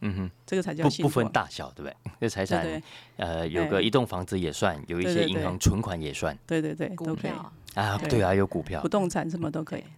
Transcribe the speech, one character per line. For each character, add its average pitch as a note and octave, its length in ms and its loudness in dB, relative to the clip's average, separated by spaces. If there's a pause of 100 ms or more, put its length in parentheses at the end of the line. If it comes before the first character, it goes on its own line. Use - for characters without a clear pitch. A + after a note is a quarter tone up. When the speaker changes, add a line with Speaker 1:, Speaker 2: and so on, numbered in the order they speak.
Speaker 1:
嗯 G2+ 160 -2
哼。 F#2 140 -2 (160)
Speaker 2:
这 F#3+ 100 -2
个 F#3 60 2
才 F3+ 120 -4
叫 D#3 140 4
信 C#3+ 140 2
托。 D3 60 4
Speaker 1:
不， C#3+ 60 2
不 B2+ 60 6
分 A2 120 2
大 A2 160 2
小， C2+ 240 -10
对 C#2+ 120 -12
不 C#2 60 -8
对？ - 60 -16 (240)
这 A#2 80 2
财 G2 180 0
产， F2+ 160 0
Speaker 2:
对， E2 100 -2
对。 D#3+ 100 -6 (340)
Speaker 1:
呃， E2 320 -2
有 F2 180 0
个 G2 160 2
移 A2 80 2
动 B2 160 4
房 F2+ 180 -4
子 G2 140 -2
也 D#2+ 140 0
算， F2+ 240 2
Speaker 2:
哎。 C#2+ 100 -10
Speaker 1:
有 E2+ 140 -2
一 F2+ 40 2
些 F3 220 4
银 - 160 0
行 F#2 160 -2
存 G#2 240 2
款 F2+ 180 -4
也 D2 120 -4
算。 D#2 240 -2 (100)
Speaker 2:
对， D#3+ 160 0
对， D3+ 120 -4
对。 D#3+ 140 -4
对， F3+ 80 -6
对， - 0 -
对， - 0 -
Speaker 3:
股 D#3+ 180 -4
票。 - 0 -
Speaker 2:
都 - 60 -4
可 - 80 -4
以。 - 540 -8
Speaker 1:
啊， G#2 160 0
Speaker 2:
对。 D3+ 100 -2
Speaker 1:
对 A#2+ 140 4
啊， F#2 120 6
有 G2 120 6
股 E2+ 160 -4
票。 F2 180 -4
Speaker 2:
不 - 80 -2
动 F#3+ 220 2
产 E3+ 180 -2
什 E3+ 120 -4
么 D#3 100 -2
都 D#3+ 140 -4
可 - 120 -8
以。 - 80 -10 (140)